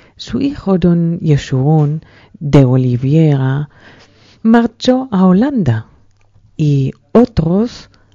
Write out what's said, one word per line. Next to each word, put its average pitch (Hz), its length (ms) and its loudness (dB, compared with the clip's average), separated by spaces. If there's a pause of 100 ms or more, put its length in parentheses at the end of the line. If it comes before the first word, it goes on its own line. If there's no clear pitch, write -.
(160)
su - 240 -10
hijo 269 380 -4
don 170 420 0
Yeshurun 147 840 -2 (360)
de 143 240 4
Oliviera 131 1040 0 (720)
marchó 240 720 0
a 190 140 2
Holanda 185 640 0 (680)
y 143 380 -2 (180)
otros 208 760 0 (260)